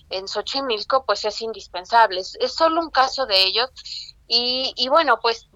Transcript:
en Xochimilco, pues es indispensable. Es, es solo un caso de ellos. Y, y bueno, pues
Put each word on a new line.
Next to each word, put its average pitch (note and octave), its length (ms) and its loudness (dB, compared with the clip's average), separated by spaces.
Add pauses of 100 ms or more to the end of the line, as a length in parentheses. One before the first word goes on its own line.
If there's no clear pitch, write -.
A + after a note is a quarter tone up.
(100)
en F#3+ 160 -8
Xochimilco, B3+ 800 -4
pues G#3 200 -2
es G#3+ 180 -6
indispensable. G3+ 800 0
Es, - 200 -10
es B3+ 140 -2
solo D#4+ 260 2
un E4 100 -4
caso C4 360 0
de F#3+ 180 4
ellos. G#3 240 0 (580)
Y, B3 500 -2
y B3 120 -4
bueno, C#4 320 4
pues A3+ 360 -2